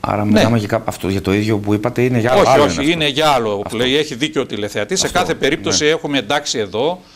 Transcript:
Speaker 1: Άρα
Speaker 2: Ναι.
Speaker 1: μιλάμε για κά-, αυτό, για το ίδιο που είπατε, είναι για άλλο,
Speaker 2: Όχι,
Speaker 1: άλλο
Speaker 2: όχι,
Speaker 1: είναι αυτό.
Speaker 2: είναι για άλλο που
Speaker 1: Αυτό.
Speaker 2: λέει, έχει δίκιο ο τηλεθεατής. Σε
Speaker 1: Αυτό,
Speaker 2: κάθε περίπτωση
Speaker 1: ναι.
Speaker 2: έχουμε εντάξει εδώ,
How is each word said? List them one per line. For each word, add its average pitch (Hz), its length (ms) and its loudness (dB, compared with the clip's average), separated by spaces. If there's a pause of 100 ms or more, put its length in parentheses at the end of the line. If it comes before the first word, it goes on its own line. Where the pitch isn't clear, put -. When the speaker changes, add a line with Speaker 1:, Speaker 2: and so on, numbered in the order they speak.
Speaker 1:
Άρα 104 240 2
Speaker 2:
Ναι. 104 60 2
Speaker 1:
μιλάμε 120 260 4
για 104 100 -2
κά-, 110 180 0
αυτό, - 240 -4
για 95 120 -2
το 95 120 0
ίδιο 107 240 0
που 104 160 0
είπατε, 120 300 -2
είναι 127 160 2
για 117 120 2
άλλο, 160 100 4
Speaker 2:
Όχι, 117 80 4
Speaker 1:
άλλο 135 140 6
Speaker 2:
όχι, 139 100 2
Speaker 1:
είναι 82 80 -4
αυτό. 147 100 0
Speaker 2:
είναι 156 180 0
για 151 200 0
άλλο 113 260 0
που 98 100 -4
Speaker 1:
Αυτό. 95 120 -8
Speaker 2:
λέει, 127 180 0
έχει 147 200 -2
δίκιο 143 260 -2
ο 120 40 -2
τηλεθεατής. 104 540 -4
Σε - 60 -2
Speaker 1:
Αυτό, 156 140 0
Speaker 2:
κάθε 175 160 -2
περίπτωση 156 480 -2
Speaker 1:
ναι. 151 60 4
Speaker 2:
έχουμε 156 280 -2
εντάξει 139 420 -4
εδώ, 117 420 -4 (140)